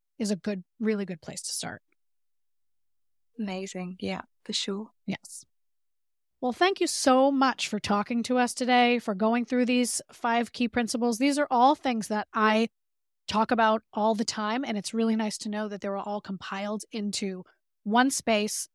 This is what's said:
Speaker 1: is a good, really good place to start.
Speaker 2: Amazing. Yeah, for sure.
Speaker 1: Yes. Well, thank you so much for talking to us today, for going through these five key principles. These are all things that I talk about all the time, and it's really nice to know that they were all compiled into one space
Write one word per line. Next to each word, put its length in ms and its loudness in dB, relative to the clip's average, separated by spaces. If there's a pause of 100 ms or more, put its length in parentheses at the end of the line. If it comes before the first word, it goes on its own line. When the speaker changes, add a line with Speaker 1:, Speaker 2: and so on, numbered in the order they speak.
(180)
Speaker 1:
is 120 -2
a 60 0
good, 280 -6 (160)
really 240 0
good 160 -10
place 220 -14
to 100 -8
start. 300 -10 (1600)
Speaker 2:
Amazing. 600 -6
Yeah, 200 -6 (240)
for 80 -10
sure. 380 -6 (160)
Speaker 1:
Yes. 380 -10 (960)
Well, 120 -2
thank 280 2
you 60 0
so 440 4
much 380 0
for 120 -4
talking 440 0
to 140 0
us 160 2
today, 440 4
for 160 -4
going 300 2
through 220 2
these 340 2 (120)
five 400 -2
key 160 -2
principles. 500 0
These 200 2
are 120 2
all 240 6
things 340 -2
that 260 -4
I 340 4 (600)
talk 220 0
about 320 2 (100)
all 220 2
the 100 -2
time, 420 -4
and 100 -4
it's 180 -8
really 220 2
nice 220 -2
to 100 -8
know 200 -4
that 120 -10
they 80 -6
were 100 -4
all 220 -6
compiled 640 -8 (100)
into 520 -6 (400)
one 260 4
space 640 -2